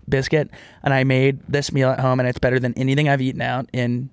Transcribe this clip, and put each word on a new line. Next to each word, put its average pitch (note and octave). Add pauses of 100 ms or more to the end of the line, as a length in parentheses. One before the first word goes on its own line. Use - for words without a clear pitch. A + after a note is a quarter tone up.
biscuit, C#3 (340)
and C#3
I C3
made C3+
this C#3+
meal C3+
at C3
home, C3
and B2
it's B2+
better B2+
than B2
anything C3+
I've C#3
eaten C3
out B2
in B2